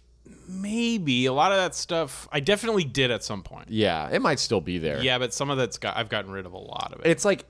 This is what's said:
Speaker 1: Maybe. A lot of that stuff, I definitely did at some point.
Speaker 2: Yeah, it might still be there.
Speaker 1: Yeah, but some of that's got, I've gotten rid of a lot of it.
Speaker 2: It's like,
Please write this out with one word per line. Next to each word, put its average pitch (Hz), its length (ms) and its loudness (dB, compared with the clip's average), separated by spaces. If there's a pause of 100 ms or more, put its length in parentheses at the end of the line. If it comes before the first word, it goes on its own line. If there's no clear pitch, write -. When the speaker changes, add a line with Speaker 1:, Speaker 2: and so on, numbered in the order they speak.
(460)
Speaker 1:
Maybe. 190 800 0
A 131 60 2
lot 160 200 4
of 196 60 4
that 180 160 0
stuff, - 580 -4
I 147 80 0
definitely 208 440 2
did 127 260 2
at 107 140 -2
some 98 180 -6
point. - 280 -16
Speaker 2:
Yeah, 87 400 2
it 190 120 2
might 151 160 2
still 101 220 2
be 87 180 -2
there. 76 240 -2
Speaker 1:
Yeah, 127 160 2
but 123 160 -2
some 143 160 -2
of 135 80 0
that's 123 200 -2
got, 98 180 -4
I've 113 120 -2
gotten 101 220 -4
rid 95 160 -8
of 87 60 -16
a 95 60 -14
lot - 360 -8
of - 60 -14
it. - 60 0
Speaker 2:
It's 160 180 4
like, 202 260 2